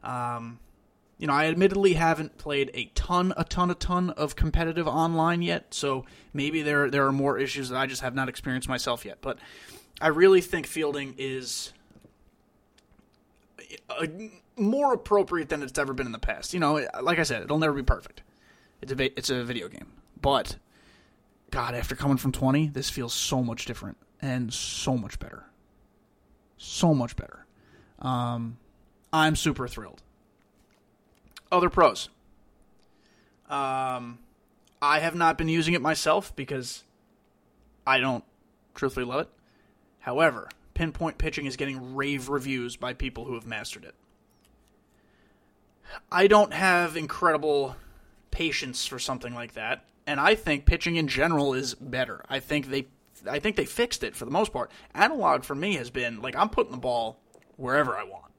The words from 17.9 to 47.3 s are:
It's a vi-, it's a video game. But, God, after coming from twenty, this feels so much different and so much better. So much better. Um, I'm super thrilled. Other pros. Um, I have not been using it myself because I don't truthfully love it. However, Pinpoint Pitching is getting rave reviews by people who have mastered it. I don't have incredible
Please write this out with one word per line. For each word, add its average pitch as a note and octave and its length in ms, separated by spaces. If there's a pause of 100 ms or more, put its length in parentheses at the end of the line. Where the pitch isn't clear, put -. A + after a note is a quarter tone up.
It's - 100
a C3+ 40
vi-, C3 200
it's - 140
a B2+ 140
video A#2 240
game. - 240 (280)
But, C#3 380 (960)
God, B2 240
after B2 200
coming C#3 220
from C3 140
twenty, C#3 360
this C#3 220
feels A#2+ 240
so C3 300
much A#2 220
different - 320 (240)
and B2+ 320
so - 440
much G#2 220
better. - 260 (1120)
So - 360
much B2 220
better. - 300 (540)
Um, A#2+ 580 (560)
I'm D#3 240
super C3+ 280
thrilled. - 380 (1500)
Other F3+ 200
pros. C#3+ 400 (1400)
Um, C3 720 (600)
I D3 180
have E3 160
not E3 220
been E3 100
using D#3+ 260
it E3+ 80
myself D#3 540
because C3 480 (1040)
I C3 140
don't B2+ 240 (500)
truthfully C3 300
love B2+ 160
it. - 80 (680)
However, B2+ 500 (240)
Pinpoint D#3+ 440
Pitching D3 280
is C3 100
getting C3 400
rave C3+ 320
reviews C3 480
by B2 180
people B2 300
who A#2+ 120
have A2+ 120
mastered G#2 380
it. - 100 (2250)
I F#3+ 160
don't G#3 260
have F3 440
incredible D3 800 (540)